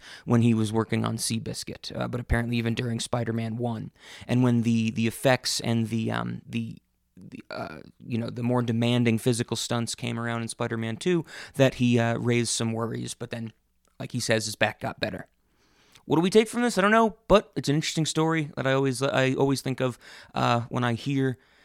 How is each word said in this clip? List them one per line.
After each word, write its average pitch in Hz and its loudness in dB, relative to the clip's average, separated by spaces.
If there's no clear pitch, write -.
when 120 6
he 117 6
was 110 0
working 113 0
on 113 -2
Seabiscuit, - -6
uh, 123 -4
but 120 -6
apparently 117 0
even 117 0
during 117 -2
Spider-Man 113 -4
One. 113 -6
And 123 4
when 120 4
the, 113 2
the 113 0
effects - 0
and 117 0
the, 113 -4
um, 117 -6
the, 117 -8
the, - -18
uh, - -10
you 123 -4
know, 113 -6
the 120 -10
more 123 0
demanding 117 2
physical 117 0
stunts 117 -4
came 120 -6
around 117 -4
in 117 -6
Spider-Man 113 -4
Two, 175 0
that 135 4
he, 120 4
uh, 117 2
raised 120 0
some 113 -2
worries, 117 -6
but - -12
then, 113 -10
like - -12
he 123 -4
says, 113 0
his 107 -8
back 107 0
got - -6
better. 92 -4
What 143 2
do 160 4
we 185 2
take 214 6
from 233 -2
this? 240 0
I - 4
don't 202 6
know, 226 4
but 202 4
it's 143 -4
an 139 4
interesting 156 0
story 160 0
that 127 -2
I 135 2
always, 135 2
I 131 2
always 139 2
think 131 -4
of, 127 -2
uh, 123 2
when 123 -2
I 120 0
hear 131 -2